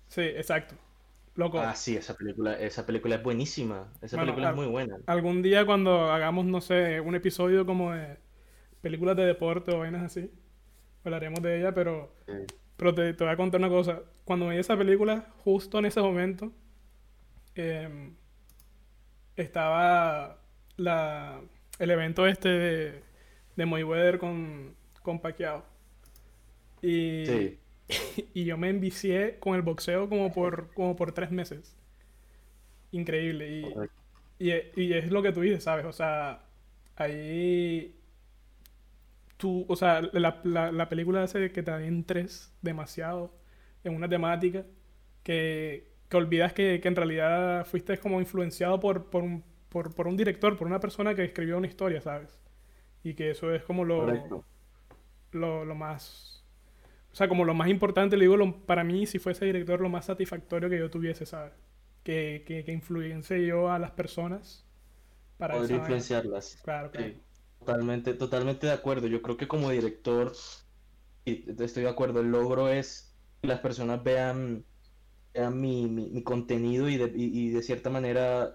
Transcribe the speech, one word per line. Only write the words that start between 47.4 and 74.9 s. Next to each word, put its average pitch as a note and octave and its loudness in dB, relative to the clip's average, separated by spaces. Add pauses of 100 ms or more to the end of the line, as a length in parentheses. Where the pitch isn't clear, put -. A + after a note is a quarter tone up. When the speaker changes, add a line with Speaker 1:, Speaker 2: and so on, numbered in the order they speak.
Speaker 1:
fuiste F#3 -2
como F#3+ 0
influenciado F3+ 0
por, F#3 0
por F3 0
un, F3 -4 (260)
por, E3 -4
por E3+ -2
un F#3 0
director, G#3 2
por E3 -4
una F#3 0
persona G3+ -2
que F#3+ 0
escribió E3+ -2
una F#3 0
historia, E3+ -2
¿sabes? D3 -10 (640)
Y D#3 -8
que D#3 -2
eso E3 -2
es D#3+ -2
como F3+ -2
lo, E3 2
Speaker 2:
Correcto. A#2 -2 (840)
Speaker 1:
lo, D#3+ -4
lo D#3 -8
más... - -12 (640)
o - -20
sea, G3 2
como F3+ 4
lo E3 4
más E3 2
importante, G3 4
le F#3+ 8
digo, F#3+ 10
lo, F#3+ 2
para F3 4
mí, F3+ 0
si G3 -2
fuese F3+ -4
director, F3+ 0
lo F#3+ 0
más F3 -4
satisfactorio F3+ -4
que F3+ 0
yo E3 -2
tuviese, E3 -4
¿sabes? D3+ -12 (500)
Que, D3+ -4
que, D#3+ -6
que D#3+ -8
influencie E3 -4
yo F3 2
a F3 0
las E3+ -6
personas F3 -8 (720)
para - -4
Speaker 2:
Poder A#2+ 0
Speaker 1:
esa A#2+ 0
vaina. - -6
Speaker 2:
influenciarlas. A#2 -4
Speaker 1:
Claro, D3 -6
claro. - -8
Speaker 2:
Sí, - -20 (380)
totalmente, A#2+ 0
totalmente C3 -2
de D3 2
acuerdo. C3 -2
Yo A2+ 0
creo A#2+ -4
que C#3 -6
como D3 0
director, A#2+ 0 (920)
y A2+ -4 (180)
estoy A#2+ -4
de B2 2
acuerdo, A#2+ 0
el A#2 2
logro B2+ 2
es - -4 (260)
que D3 -2
las B2+ 0
personas A#2+ -4
vean, B2+ 0 (680)